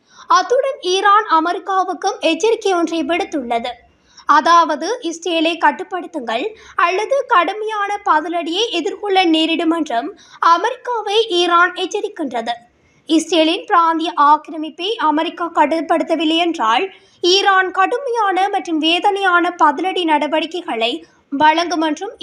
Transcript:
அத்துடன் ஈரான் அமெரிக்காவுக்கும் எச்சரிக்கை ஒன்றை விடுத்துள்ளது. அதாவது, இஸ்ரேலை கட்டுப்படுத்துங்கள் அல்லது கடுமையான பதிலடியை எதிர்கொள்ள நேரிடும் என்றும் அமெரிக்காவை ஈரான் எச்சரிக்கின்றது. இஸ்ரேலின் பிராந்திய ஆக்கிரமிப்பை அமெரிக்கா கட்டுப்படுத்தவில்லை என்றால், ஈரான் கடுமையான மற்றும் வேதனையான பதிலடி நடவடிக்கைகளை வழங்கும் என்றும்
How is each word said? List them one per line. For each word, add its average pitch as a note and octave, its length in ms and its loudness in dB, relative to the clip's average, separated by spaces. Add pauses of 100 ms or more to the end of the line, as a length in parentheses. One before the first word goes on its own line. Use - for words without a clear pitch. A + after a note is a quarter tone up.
(280)
அத்துடன் B4+ 500 2 (140)
ஈரான் G4+ 380 4
அமெரிக்காவுக்கும் F4+ 880 -2
எச்சரிக்கை G4 540 0
ஒன்றை E4 300 -2
விடுத்துள்ளது. B3+ 680 -4 (560)
அதாவது, D4+ 580 4 (220)
இஸ்ரேலை E4 480 -2
கட்டுப்படுத்துங்கள் D4 880 -4 (400)
அல்லது F#4+ 320 0 (100)
கடுமையான G4+ 640 -2 (160)
பதிலடியை E4+ 640 -2
எதிர்கொள்ள F#4+ 540 -2
நேரிடும் D#4+ 520 0
என்றும் C4+ 320 -4 (440)
அமெரிக்காவை A4 680 -2 (220)
ஈரான் F4 340 2
எச்சரிக்கின்றது. E4+ 800 -6 (540)
இஸ்ரேலின் D#4+ 580 2
பிராந்திய E4 460 2 (180)
ஆக்கிரமிப்பை D#4 580 -2 (200)
அமெரிக்கா E4 380 -2 (120)
கட்டுப்படுத்தவில்லை D#4+ 840 0
என்றால், E4 400 0 (380)
ஈரான் F#4+ 480 2
கடுமையான G4 800 0
மற்றும் F4 380 -4
வேதனையான F4+ 760 2
பதிலடி E4 440 2
நடவடிக்கைகளை D#4 840 -2 (520)
வழங்கும் D#4+ 440 2
என்றும் E4+ 360 -6